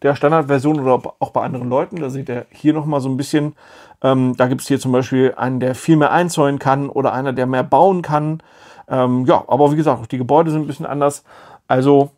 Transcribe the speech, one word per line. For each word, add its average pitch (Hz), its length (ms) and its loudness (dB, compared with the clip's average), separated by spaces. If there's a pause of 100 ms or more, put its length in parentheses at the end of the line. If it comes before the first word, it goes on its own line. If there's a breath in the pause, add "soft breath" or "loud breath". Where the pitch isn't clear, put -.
der 139 120 2
Standardversion 147 640 0
oder 127 400 -2
auch 110 120 -6
bei - 120 -4
anderen 123 260 -8
Leuten. 151 280 -2
Da 147 140 -6
seht 135 180 -10
ihr 120 220 -8
hier 151 240 0
nochmal 151 260 -2
so 131 80 -4
ein 131 80 -2
bisschen, 147 400 -2 (460 loud breath)
ähm, 131 340 2
da 127 100 2
gibt's 127 220 -4
hier 139 100 2
zum 131 140 -2
Beispiel 127 440 2
einen, 127 220 -4
der 127 160 -2
viel 160 220 2
mehr 147 160 4
einzäunen 147 480 0
kann 139 280 0
oder 131 240 -2
einer, 131 200 -4
der 127 140 -2
mehr 127 180 0
bauen 175 380 2
kann. 151 380 -2 (480 loud breath)
Ähm, 127 360 0
ja, 151 220 2
aber 143 240 4
wie 151 60 0
gesagt, 147 240 0
auch 117 60 -12
die 131 120 -6
Gebäude 143 320 2
sind 156 120 -2
ein 143 40 -6
bisschen 139 200 -10
anders. 143 360 -2 (460 loud breath)
Also 139 500 4